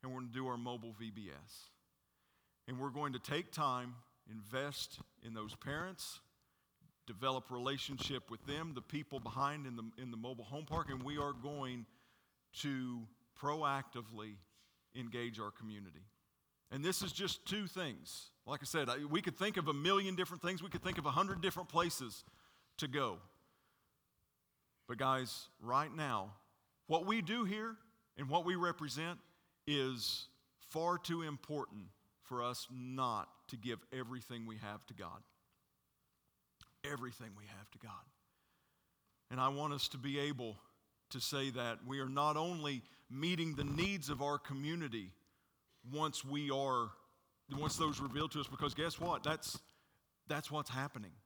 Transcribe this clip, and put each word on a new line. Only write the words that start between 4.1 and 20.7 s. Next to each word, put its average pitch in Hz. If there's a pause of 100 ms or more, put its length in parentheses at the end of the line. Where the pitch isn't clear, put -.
invest 120 (240)
in 113
those 107
parents, 165 (880)
develop 127
relationship 127
with 113
them, 156
the 123
people 143
behind 135
in 123
the, 113 (180)
in 127
the 117
mobile 117
home 147
park, 151
and 131
we 143
are 143
going 127 (760)
to 127 (360)
proactively 131 (600)
engage 120
our 104
community. 101 (640)
And 135
this 185
is 180
just 180
two 202
things. 139 (160)
Like 143
I -
said, 139
I, 131
we 151
could 180
think 208
of 156
a 156
million 185
different 180
things. 175
We 185